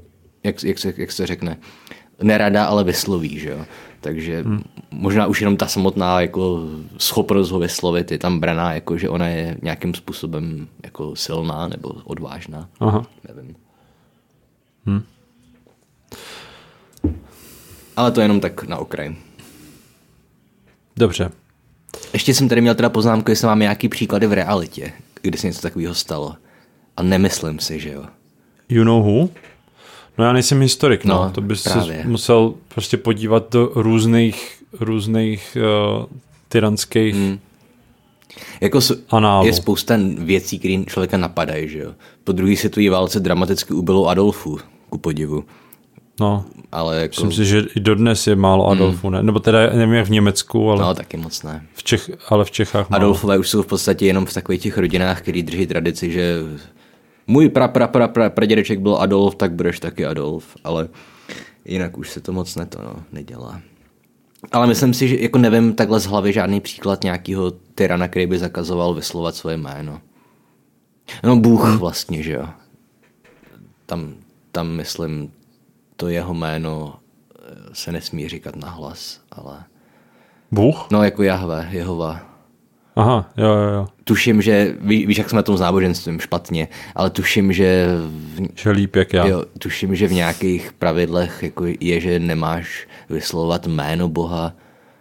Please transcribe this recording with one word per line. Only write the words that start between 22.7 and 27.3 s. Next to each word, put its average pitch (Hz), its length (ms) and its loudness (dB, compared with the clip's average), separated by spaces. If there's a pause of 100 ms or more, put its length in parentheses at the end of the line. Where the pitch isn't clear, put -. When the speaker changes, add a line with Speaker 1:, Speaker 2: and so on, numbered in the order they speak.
Speaker 1:
teda 117 140 2
poznámku, 110 420 2
jestli 107 160 2
máme 107 160 4
nějaký 104 260 0
příklady 104 380 0
v 101 60 2
realitě, 85 580 -4 (300)
kdy 92 160 -4
se 98 100 -4
něco 85 140 -8
takového 87 340 -6
stalo. 76 400 -8 (640)
A 87 60 -4
nemyslím 92 560 2